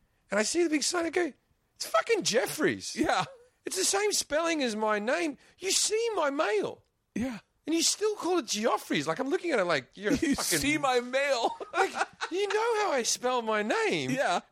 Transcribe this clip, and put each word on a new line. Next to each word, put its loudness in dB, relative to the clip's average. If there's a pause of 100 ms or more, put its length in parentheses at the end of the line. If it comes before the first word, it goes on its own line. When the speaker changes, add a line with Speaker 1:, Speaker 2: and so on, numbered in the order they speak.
(300)
Speaker 1:
and 0
I 4
see 0
the 2
big 0
sign. 0
I -2
go, 0 (460)
"It's -8
fucking 2
Jeffrey's." 0
Speaker 2:
Yeah. 2 (400)
Speaker 1:
It's -6
the 0
same 2
spelling 0
as -2
my 2
name. -2 (220)
You -4
see 2 (120)
my 0
mail. -2 (320)
Speaker 2:
Yeah. -4 (300)
Speaker 1:
And 0
you 2
still 0
call 0
it -6
Geoffrey's. -2
Like, -2
I'm -2
looking -2
at 2
it 2
like, 0
"You're 0
a 4
Speaker 2:
<laughs> 0
You 2
Speaker 1:
fucking" 0
Speaker 2:
see 2
my 2
mail. 0
<laughs> -14
Speaker 1:
Like, 2 (400)
you 0
know 2
how 0
I 0
spell -2
my 0
name. 0
Speaker 2:
Yeah. 0 (120)